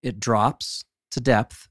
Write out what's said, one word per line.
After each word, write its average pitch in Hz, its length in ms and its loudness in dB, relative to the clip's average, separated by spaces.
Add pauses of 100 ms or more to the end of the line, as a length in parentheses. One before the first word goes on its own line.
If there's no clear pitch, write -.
It 107 160 -6
drops - 640 0 (260)
to - 80 -6
depth 123 520 0